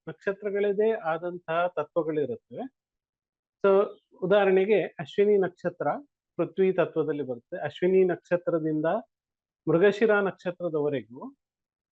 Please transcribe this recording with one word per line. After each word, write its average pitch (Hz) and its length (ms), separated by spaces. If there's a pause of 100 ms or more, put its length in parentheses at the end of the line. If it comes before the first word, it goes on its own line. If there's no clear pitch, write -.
ನಕ್ಷತ್ರಗಳದೇ 202 840
ಆದಂತಹ 175 760
ತತ್ವಗಳಿರುತ್ತವೆ. 151 960 (1040)
So 98 220 (360)
ಉದಾಹರಣೆಗೆ 190 600
ಅಶ್ವಿನಿ 202 560
ನಕ್ಷತ್ರ 175 500 (480)
ಪೃಥ್ವಿ 185 360
ತತ್ವದಲ್ಲಿ 156 500
ಬರುತ್ತೆ. 127 340
ಅಶ್ವಿನಿ 185 480
ನಕ್ಷತ್ರದಿಂದ 165 800 (840)
ಮೃಗಶಿರ 202 460
ನಕ್ಷತ್ರದವರೆಗೂ 165 1200 (560)